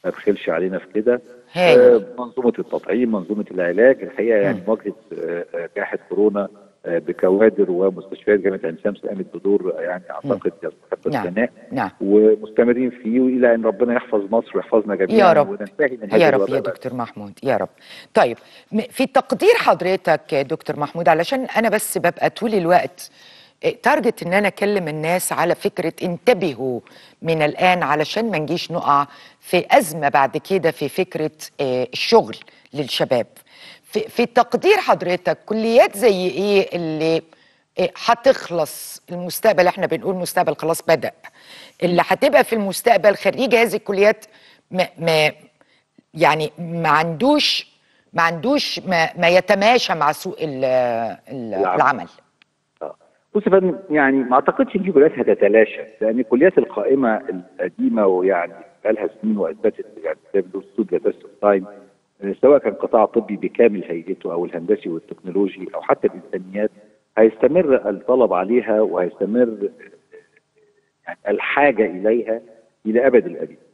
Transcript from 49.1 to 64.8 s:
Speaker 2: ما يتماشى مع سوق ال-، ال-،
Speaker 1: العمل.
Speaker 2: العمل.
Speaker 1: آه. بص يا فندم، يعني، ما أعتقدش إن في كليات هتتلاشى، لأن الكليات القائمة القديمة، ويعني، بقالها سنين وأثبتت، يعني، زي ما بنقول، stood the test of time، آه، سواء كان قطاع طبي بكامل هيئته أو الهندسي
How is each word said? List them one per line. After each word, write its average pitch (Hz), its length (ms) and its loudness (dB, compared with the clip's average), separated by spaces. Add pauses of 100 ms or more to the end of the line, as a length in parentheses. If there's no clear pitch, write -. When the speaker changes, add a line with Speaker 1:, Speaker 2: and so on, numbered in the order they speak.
Speaker 2:
ما 170 100 2
يتماشى 202 640 2
مع 151 180 0
سوق - 300 -8
ال-، 135 240 -4
ال-، 120 880 -4
Speaker 1:
العمل. 92 220 0
Speaker 2:
العمل. 127 320 0 (760)
Speaker 1:
آه. 78 140 -14 (400)
بص 208 120 0
يا 185 40 4
فندم، 185 260 4 (120)
يعني، 139 280 2
ما 127 180 0
أعتقدش - 400 0
إن 190 80 -2
في 185 80 -2
كليات 151 280 6
هتتلاشى، 107 640 2 (200)
لأن 110 180 0
الكليات 131 380 2
القائمة 127 720 2
القديمة، 95 760 -2
ويعني، 90 480 2 (300)
بقالها 107 260 -2 (120)
سنين 107 160 -2
وأثبتت، 98 480 -4 (180)
يعني، 78 140 -6 (160)
زي 98 80 0
ما 90 60 -10
بنقول، 95 180 -10 (120)
stood 95 180 -4
the 82 40 -2
test - 220 -4
of - 260 -6
time، 98 200 0 (560)
آه، 98 180 -6
سواء 135 180 6
كان 107 140 -2
قطاع 107 320 2
طبي 110 300 -4
بكامل 98 480 0
هيئته 82 500 -8
أو 87 120 -4
الهندسي 87 440 -4